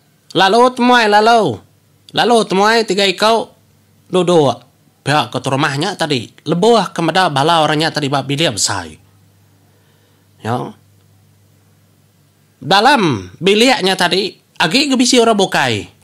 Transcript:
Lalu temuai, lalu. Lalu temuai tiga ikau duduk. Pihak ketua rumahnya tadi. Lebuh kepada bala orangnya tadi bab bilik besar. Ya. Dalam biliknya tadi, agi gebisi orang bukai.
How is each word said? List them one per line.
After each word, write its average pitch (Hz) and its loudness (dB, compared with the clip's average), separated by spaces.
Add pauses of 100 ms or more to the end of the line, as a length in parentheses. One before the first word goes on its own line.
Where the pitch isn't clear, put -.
(360)
Lalu 196 4 (160)
temuai, 240 2
lalu. 214 2 (540)
Lalu 214 0 (120)
temuai 214 2
tiga 196 -2
ikau 208 -2 (560)
duduk. 170 0 (400)
Pihak 135 -2
ketua 131 -4
rumahnya 151 -4
tadi. 143 -4 (160)
Lebuh 185 0
kepada 165 -2
bala 156 0
orangnya 156 -2
tadi 143 -6
bab 135 -4
bilik 143 -2
besar. 92 -6 (1500)
Ya. 127 -6 (1900)
Dalam 185 0
biliknya 196 2
tadi, 180 -4 (240)
agi 240 0
gebisi 254 2
orang 226 2
bukai. 131 -2 (180)